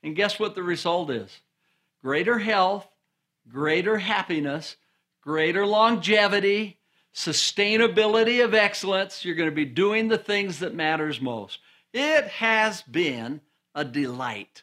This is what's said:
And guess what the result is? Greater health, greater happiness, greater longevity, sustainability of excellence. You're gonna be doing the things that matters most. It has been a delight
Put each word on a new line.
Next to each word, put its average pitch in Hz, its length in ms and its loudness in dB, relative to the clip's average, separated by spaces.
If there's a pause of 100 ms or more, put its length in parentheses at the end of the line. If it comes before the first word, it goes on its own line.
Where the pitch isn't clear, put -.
And 156 120 -8
guess 202 240 0
what 208 160 -4
the 190 80 -8
result 175 480 -2
is? 107 300 -8 (600)
Greater 175 360 0
health, 202 480 2 (600)
greater 160 500 0
happiness, 160 800 -4 (440)
greater 160 460 0
longevity, 208 1120 2 (360)
sustainability 220 1300 2
of 214 100 0
excellence. 196 720 0
You're 175 100 -4
gonna 160 160 0
be 151 140 -2
doing 202 440 0
the 220 100 2
things 202 420 -4
that 175 140 -6
matters 156 460 -2
most. 117 380 -8 (340)
It 294 360 2
has 220 540 0
been 131 580 -4 (340)
a 147 100 -4
delight 123 800 -6